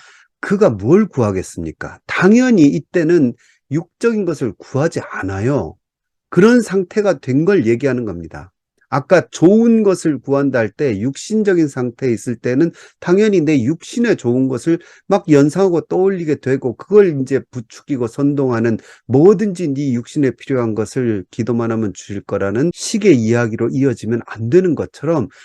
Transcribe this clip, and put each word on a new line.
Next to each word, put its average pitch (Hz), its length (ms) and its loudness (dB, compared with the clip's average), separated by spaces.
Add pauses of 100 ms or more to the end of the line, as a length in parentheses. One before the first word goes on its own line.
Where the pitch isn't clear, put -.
(400)
그가 196 300 0
뭘 127 380 2
구하겠습니까? 92 960 -6
당연히 214 640 4
이때는 156 640 0 (380)
육적인 208 540 -2
것을 139 280 -4
구하지 143 460 -4
않아요. 98 760 -6 (540)
그런 226 320 4
상태가 190 560 -2
된 131 260 -2
걸 180 220 2
얘기하는 123 400 0
겁니다. 85 480 -12 (360)
아까 143 420 0
좋은 220 520 4
것을 175 360 0
구한다 139 400 -2
할 110 120 -2
때 123 280 -4
육신적인 175 680 -2
상태에 127 440 -4
있을 117 240 -4
때는 139 360 0 (280)
당연히 196 420 2
내 147 220 2
육신에 175 520 -2
좋은 127 320 0
것을 160 320 -2 (280)
막 196 220 0
연상하고 151 520 4
떠올리게 175 540 -2
되고 131 400 -4
그걸 185 460 2
이제 131 200 -2 (100)
부추기고 123 560 -8
선동하는 127 720 0 (300)
뭐든지 175 680 2
네 135 200 -4
육신에 123 380 -2
필요한 117 440 -4
것을 110 560 -4
기도만 117 400 -4
하면 110 220 -4
주실 101 280 -14
거라는 104 520 -4
식의 202 440 0
이야기로 113 540 0
이어지면 120 540 -2
안 110 240 -8
되는 175 260 2
것처럼 135 540 -4 (160)